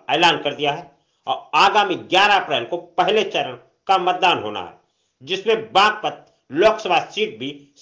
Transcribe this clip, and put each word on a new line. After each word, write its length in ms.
ऐलान 280
कर 180
दिया 160
है 200
और 300
आगामी 380
ग्यारह 280
अप्रैल 300
को 120
पहले 280
चरण 280
का 120
मतदान 440
होना 160
है, 140
जिसमें 420
बागपत 520
लोकसभा 480
सीट 280
भी 100